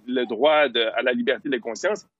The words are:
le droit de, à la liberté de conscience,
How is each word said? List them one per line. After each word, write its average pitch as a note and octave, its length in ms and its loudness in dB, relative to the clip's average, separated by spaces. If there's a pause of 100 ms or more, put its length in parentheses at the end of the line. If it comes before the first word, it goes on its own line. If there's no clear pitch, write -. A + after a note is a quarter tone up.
le B2 180 -2
droit C#3+ 460 2
de, A#2 100 -2 (160)
à A#2 60 0
la B2 100 2
liberté A#2+ 380 -2
de B2+ 80 0
conscience, D3 480 -4 (140)